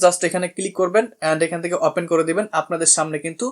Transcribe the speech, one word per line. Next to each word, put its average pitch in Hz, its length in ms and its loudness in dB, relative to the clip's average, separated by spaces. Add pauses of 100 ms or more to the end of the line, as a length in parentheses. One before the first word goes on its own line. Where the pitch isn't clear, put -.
just 175 240 4
এখানে 180 180 -2 (100)
ক্লিক 190 240 -6
করবেন 190 240 2 (240)
and 156 180 2
এখান 170 180 -6
থেকে 175 120 -2 (120)
ওপেন 170 220 -2
করে 165 180 4
দিবেন। 190 180 -2 (140)
আপনাদের 165 360 -2
সামনে 156 280 -2
কিন্তু 165 280 -8